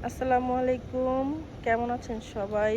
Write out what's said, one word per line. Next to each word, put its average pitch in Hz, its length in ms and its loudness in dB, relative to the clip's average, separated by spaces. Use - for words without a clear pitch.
আসসালামু 254 500 2
আলাইকুম, 254 680 2
কেমন 233 280 2
আছেন 240 280 -4
সবাই? 208 440 0